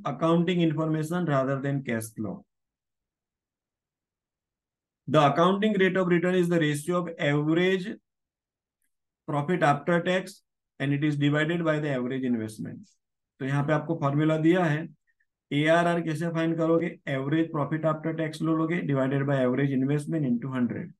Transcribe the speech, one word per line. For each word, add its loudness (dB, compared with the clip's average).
accounting 2
information 0
rather 0
than -2
cash -6
flow। -6
The 4
accounting 2
rate 2
of 0
return 2
is 2
the 2
ratio 0
of -4
average 0
profit -2
after 2
tax -4
and 0
it -2
is 0
divided 0
by 0
the -4
average -4
investments। -6
तो -6
यहाँ 0
पे 2
आपको -2
फॉर्मूला 2
दिया 4
है, 0
एआरआर 2
कैसे -4
फाइंड -2
करोगे? 2
Average 0
profit -2
after -6
tax -4
लो 0
लोगे, -2
divided 0
by 0
average 0
investment 0
into -2
hundred। -4